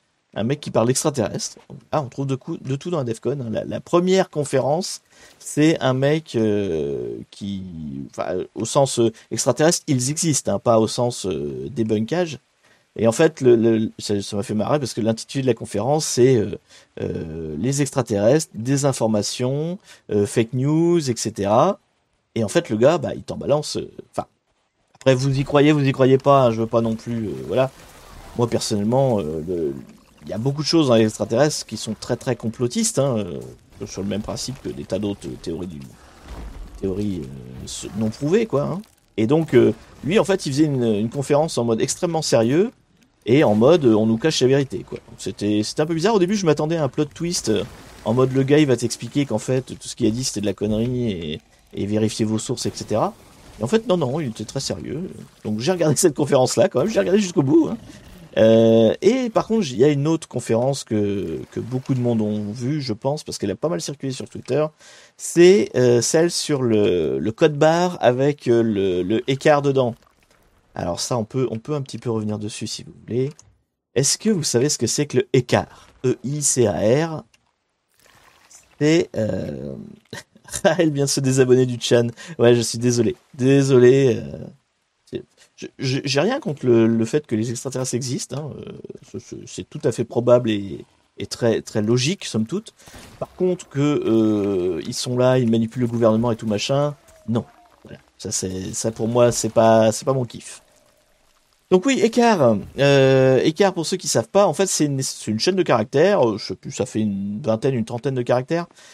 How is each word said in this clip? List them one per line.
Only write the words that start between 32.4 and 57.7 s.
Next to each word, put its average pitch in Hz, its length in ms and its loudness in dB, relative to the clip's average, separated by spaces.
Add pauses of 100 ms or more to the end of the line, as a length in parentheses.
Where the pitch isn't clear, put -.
hein, 135 220 0
euh, 87 200 -8 (460)
sur 101 160 -10
le 98 60 -6
même 101 160 -4
principe - 400 -10
que - 60 -10
des 67 160 -10
tas - 120 -4
d'autres 101 300 -6 (160)
théories 87 240 -8
du, 78 120 -14 (1000)
théories, 98 420 -4
euh, 65 420 -16
s-, - 220 -14 (120)
non 110 100 -2
prouvées, 185 380 0
quoi, 139 160 -2
hein. 151 180 -6 (360)
Et 110 100 2
donc, 151 260 2
euh, 117 180 8 (320)
lui, 170 140 0
en 180 60 6
fait, 190 240 0
il 143 40 -2
faisait 147 140 4
une, 135 180 0
une 110 280 0
conférence 143 480 0
en 117 40 0
mode 113 160 0
extrêmement 160 440 -2
sérieux 143 480 2 (540)
et 139 180 4
en 107 120 4
mode, 139 300 6
euh, 113 80 6
on 107 120 4
nous 113 120 0
cache 156 240 -2
la 127 60 6
vérité, 139 400 0
quoi. 120 100 -12 (120)
Donc, - 100 -20
c'était, 104 440 -2
c'était - 180 -4
un 156 40 -2
peu 165 80 -4
bizarre. 180 220 0
Au 196 40 2
début, 175 160 2
je 196 100 -4
m'attendais 156 320 0
à 156 60 -2
un 131 60 0
plot 151 160 -2
twist, 170 440 -6
euh, 104 140 0 (400)
en 117 100 0
mode 131 200 2
le 135 100 2
gars, 139 140 4
il 151 100 6
va 123 100 2
t'expliquer 123 480 -4
qu'en 110 140 -2
fait, 131 220 -2
tout - 260 -14
ce - 80 -12
qu'il 117 120 0
a 107 40 2
dit, 123 120 -4
c'était - 180 -6
de 101 40 -4
la 101 80 -2
connerie 113 580 -2
et, 82 300 -8 (320)
et 98 120 -6
vérifiez 107 400 -2
vos 110 140 -2
sources, - 260 -6
et 104 80 -4
cetera. 117 400 -4 (460)
Et 208 40 -6
en - 40 -2
fait, 226 200 0
non, 180 100 2
non, 147 220 -2
il 151 80 -6
était 110 180 -8
très - 140 -8
sérieux. 107 500 -8 (340)
Donc, 107 160 -4
j'ai 143 120 0
regardé 160 240 2
cette 165 200 2
conférence-là, 127 540 2
quand 123 100 -2
même. 185 100 0
J'ai 220 100 0
regardé 190 200 2
jusqu'au 175 220 0
bout, 156 300 4